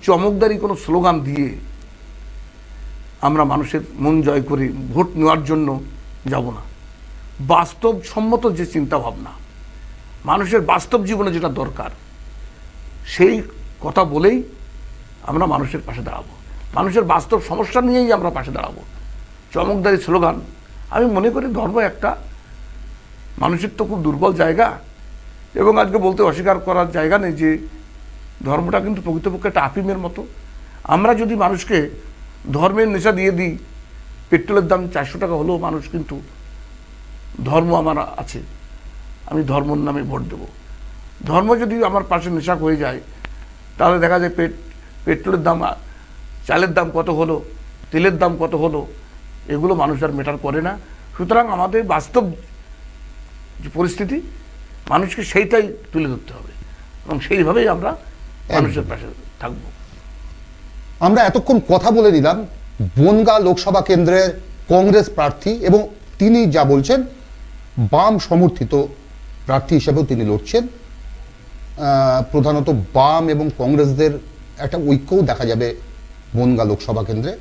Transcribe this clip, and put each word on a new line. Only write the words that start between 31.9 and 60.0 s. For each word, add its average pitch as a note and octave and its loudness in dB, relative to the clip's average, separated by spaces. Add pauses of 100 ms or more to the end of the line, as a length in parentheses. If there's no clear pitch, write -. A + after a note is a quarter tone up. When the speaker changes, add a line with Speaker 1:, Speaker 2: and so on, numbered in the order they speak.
Speaker 1:
ধর্মের G3 2
নেশা G3+ 2
দিয়ে F#3+ 2
দিই, F3 -2 (720)
পেট্রোলের F3+ 2
দাম F3+ 2
চারশো D3+ -4
টাকা F3 -2
হলেও E3 -2
মানুষ D#3+ -4
কিন্তু D3 -6 (1200)
"ধর্ম E3 2
আমার D#3 2
আছে, - -8 (840)
আমি D#3 -2
ধর্মর C#3+ 0
নামে D3 -2
ভোট B2 -6
দেব।" - -10 (800)
ধর্ম G3 4
যদি A3+ 0
আমার G3 0
পাশে F3 -2
নেশা E3 0
হয়ে D#3 0
যায়, C3 -4 (760)
তাহলে F3 4
দেখা E3+ 4
যায় F3 0
পেট-, - -4 (300)
পেট্রোলের F3 0
দাম, E3 2 (840)
চালের F3 2
দাম E3+ 2
কত E3 0
হলো, D#3+ 0 (480)
তেলের E3 2
দাম F3 2
কত D#3+ -2
হলো, D3+ -2 (600)
এগুলো D#3 2
মানুষ D3 0
আর D#3 0
ম্যাটার C#3+ -4
করে C#3+ -2
না। F#3+ -4 (380)
সুতরাং A3 2
আমাদের F#3+ 0
বাস্তব F3+ 0 (1300)
যে D3 -10
পরিস্থিতি, F3+ -2 (680)
মানুষকে F3+ 0
সেইটাই G#3 2 (200)
তুলে D#3 -2
ধরতে - -8
হবে - -16 (540)
এবং D3 -4
সেইভাবেই G3 2
আমরা F#3+ -2 (520)
Speaker 2:
একদম। D#3 2
Speaker 1:
মানুষের F2+ -2
পাশে - -10 (340)
থাকব। A#2+ -8 (1500)